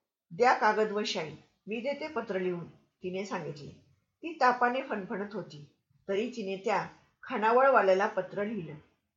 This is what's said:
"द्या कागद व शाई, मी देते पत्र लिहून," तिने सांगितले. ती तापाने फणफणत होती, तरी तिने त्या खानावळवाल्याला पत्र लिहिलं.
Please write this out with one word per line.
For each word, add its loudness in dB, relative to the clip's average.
"द्या 4
कागद 2
व -2
शाई, -4
मी -6
देते -6
पत्र -4
लिहून," -4
तिने -8
सांगितले. -8
ती -8
तापाने 2
फणफणत -8
होती, -12
तरी -2
तिने -8
त्या 0
खानावळवाल्याला 6
पत्र -4
लिहिलं. -8